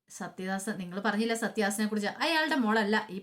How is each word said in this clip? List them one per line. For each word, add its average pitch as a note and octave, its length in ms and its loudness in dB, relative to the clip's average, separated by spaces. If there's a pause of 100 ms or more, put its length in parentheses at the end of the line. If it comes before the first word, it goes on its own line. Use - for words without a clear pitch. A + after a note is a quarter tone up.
സത്യദാസ്, F#3+ 600 -6
നിങ്ങൾ F3+ 300 -6
പറഞ്ഞില്ല G#3+ 340 0
സത്യദാസിനെ G#3 540 0
കുറിച്ച്, G#3 200 0
അയാളുടെ D#4 480 2
മോളല്ല G#3+ 540 2
ഈ F#3+ 140 -8